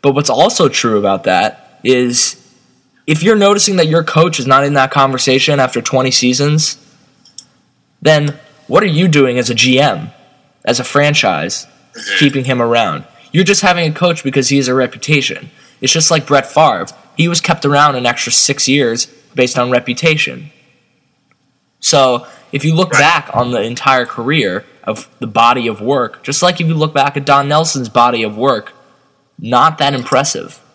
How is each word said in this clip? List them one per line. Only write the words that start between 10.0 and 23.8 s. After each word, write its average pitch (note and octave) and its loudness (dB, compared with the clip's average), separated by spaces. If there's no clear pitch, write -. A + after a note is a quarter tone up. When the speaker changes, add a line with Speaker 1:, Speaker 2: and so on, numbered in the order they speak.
Speaker 1:
as B2 -2
a B2 -6
franchise, A2+ -2
Speaker 2:
Mm-hmm. - -6
Speaker 1:
keeping C#3 0
him B2 -2
around? A2+ 0
You're F3 2
just G3 2
having F3 0
a D#3 -6
coach E3+ -2
because C3+ 0
he C#3+ 0
has C3+ 0
a B2+ 0
reputation. C3+ -2
It's C3 0
just D#3+ 0
like D#3+ 0
Brett C3+ 2
Favre. B2+ 2
He E3 0
was E3+ -2
kept - -2
around C#3+ 4
an B2 -2
extra A#2+ -2
six - 0
years B2+ 0
based B2+ 0
on B2 0
reputation. D3 -2
So C3 2
if D3 -6
you D#3+ 2
look F3+ 0
Speaker 2:
Right. - 2
Speaker 1:
back D3+ 0
on A#2+ 0
the A#2 -2
entire B2 0